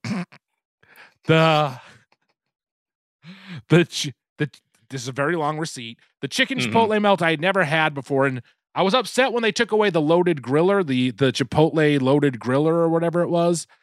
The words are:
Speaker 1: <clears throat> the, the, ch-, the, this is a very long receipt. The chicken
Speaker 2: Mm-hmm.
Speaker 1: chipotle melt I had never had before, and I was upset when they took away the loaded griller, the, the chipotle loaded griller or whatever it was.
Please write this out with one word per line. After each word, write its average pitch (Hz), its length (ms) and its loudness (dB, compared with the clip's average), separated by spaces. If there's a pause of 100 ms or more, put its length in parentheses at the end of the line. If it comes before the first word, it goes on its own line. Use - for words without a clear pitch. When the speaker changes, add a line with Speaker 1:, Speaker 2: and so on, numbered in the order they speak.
Speaker 1:
<clears throat> - 1200 -14
the, 151 540 2 (1900)
the, 165 160 2
ch-, - 280 -8 (260)
the, 147 120 -6 (400)
this 131 120 -12
is 117 60 -12
a 135 40 -8
very 143 240 -2
long 151 220 -4
receipt. 123 400 -12 (220)
The 139 80 -6
chicken 262 300 -2
Speaker 2:
Mm-hmm. 247 180 -2
Speaker 1:
chipotle 214 260 2
melt 202 200 2
I 165 80 2
had 160 100 -2
never 185 240 0
had 156 300 -2
before, 139 320 0
and 127 160 -4 (320)
I 147 80 0
was 190 120 2
upset 247 380 0
when 233 100 -2
they 214 100 0
took 226 200 -2
away 214 180 2
the 165 100 2
loaded 170 420 2
griller, 170 440 2
the, 127 240 0
the 127 220 0
chipotle 151 680 2
loaded 139 380 2
griller 127 340 0
or 170 160 2
whatever 170 340 0
it 151 60 -2
was. 170 380 0 (160)